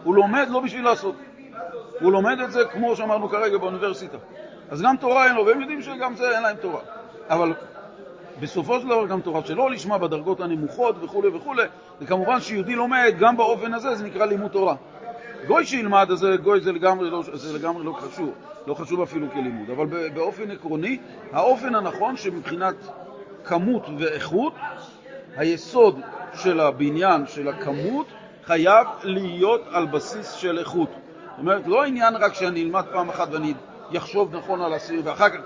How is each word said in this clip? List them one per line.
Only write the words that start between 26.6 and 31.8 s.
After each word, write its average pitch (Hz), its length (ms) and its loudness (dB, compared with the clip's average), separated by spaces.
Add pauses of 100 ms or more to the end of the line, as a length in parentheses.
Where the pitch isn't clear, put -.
הבניין, 147 680 4
של 147 220 -6
הכמות, 151 580 -4 (380)
חייב 185 420 8 (160)
להיות 190 680 0
על 170 160 0
בסיס 151 460 -6
של 175 260 -2
איכות. 165 320 -2
זאת - 480 -18
אומרת, 185 280 0
לא 226 180 4